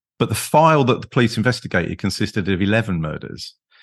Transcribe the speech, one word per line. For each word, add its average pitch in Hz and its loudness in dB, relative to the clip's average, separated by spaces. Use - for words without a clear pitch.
But 117 0
the 110 -2
file 156 4
that 120 2
the - -14
police 120 0
investigated 101 -2
consisted 101 -4
of 95 0
eleven 101 0
murders. - -10